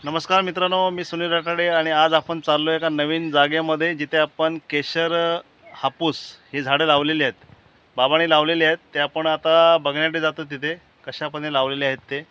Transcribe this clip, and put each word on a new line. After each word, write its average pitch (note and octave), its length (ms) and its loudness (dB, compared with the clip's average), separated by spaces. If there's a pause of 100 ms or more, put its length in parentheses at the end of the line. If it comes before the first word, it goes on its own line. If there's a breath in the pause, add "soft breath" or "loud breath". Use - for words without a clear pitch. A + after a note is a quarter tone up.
नमस्कार E3 380 0
मित्रांनो, F#3 480 0
मी F3+ 140 -6
सुनील E3+ 260 -6
राठाडे E3+ 380 0
आणि D#3+ 240 2
आज D#3 220 4
आपण D#3+ 260 0
चाललो D3+ 320 0
एका D#3+ 180 0
नवीन D#3 420 -2
जागेमध्ये, D#3 640 0
जिथे D3 220 -4
आपण D#3+ 400 0 (120)
केशर, E3 720 -2 (340)
हापूस C#3+ 420 -4 (380)
ही C#3+ 80 -4
झाडं C#3+ 240 0
लावलेली D3+ 380 2
आहेत, B2 220 -4 (520)
बाबांनी D#3 320 2
लावलेली D#3+ 340 2
आहेत. D#3+ 140 2 (160)
ते D3 60 -4
आपण D#3 280 -2
आता E3 500 4
बघण्यासाठी D#3 420 -2
जातो D#3 240 -4
तिथे D3 320 -8 (320)
कशापणे D3 460 -8
लावलेले C#3 320 0
आहेत C3+ 120 -2
ते. C#3 340 -10